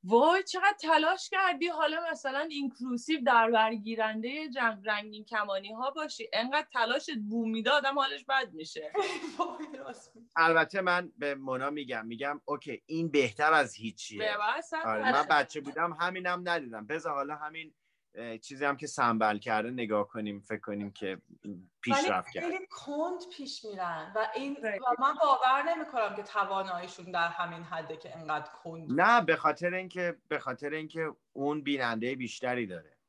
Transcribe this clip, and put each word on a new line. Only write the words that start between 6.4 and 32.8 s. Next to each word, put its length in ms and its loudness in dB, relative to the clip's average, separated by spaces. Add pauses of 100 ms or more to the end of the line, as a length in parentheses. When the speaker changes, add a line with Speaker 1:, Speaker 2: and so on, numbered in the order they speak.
Speaker 1:
تلاشت 440 0
بو 320 -2
می‌ده 220 0
آدم 280 4
حالش 260 0
بد 280 0
می‌شه. 420 -10
Speaker 2:
<laughs> 440 -2
وای، 280 -4 (120)
راست 380 -14
می‌گی. 200 -20
Speaker 3:
البته 440 6
من 380 2
به 160 -2
مونا 360 -2
می‌گم، 360 -6
می‌گم 380 -4
اوکی 420 -6
این 240 -2
بهتر 420 6
از 220 4
هیچیه. 440 -8
Speaker 1:
به 180 0
واسه 480 -4
Speaker 3:
آره، 200 0
من 80 4
Speaker 1:
باشه. 160 2
Speaker 3:
بچه 320 2
بودم 320 -2
همینم 560 -2
ندیدم. 380 -4
بذار 280 -4
حالا 220 -4
همین، 380 -12 (400)
اه، 240 -10
چیزی 260 -8
هم 120 2
که 100 -10
سنبل 520 2
کرده 320 0
نگاه 380 0
کنیم، 320 -8
فکر 200 -8
کنیم 320 -6
که 260 -6 (640)
پیشرفت 460 0
Speaker 2:
ولی 80 -18
Speaker 3:
کرده. 160 -4
Speaker 2:
خیلی 200 -6
کند 680 -6
پیش 280 -12
می‌رن 520 -6
و 180 0
این، 200 -4
Speaker 1:
خیلی. 240 -4
Speaker 2:
و 240 2
من 200 4
باور 400 6
نمی‌کنم 540 0
که 60 -8
تواناییشون 880 -4
در 180 2
همین 340 -6
حده 340 -8
که 200 -14
انقدر 340 -4 (140)
کند. 360 -2
Speaker 3:
نه، 200 8
به 160 4
خاطر 380 2
اینکه، 420 -4 (120)
به 100 -2
خاطر 320 -6
اینکه 420 -6 (200)
اون 300 -2
بیننده 520 0
بیشتری 520 -4
داره. 300 -12 (120)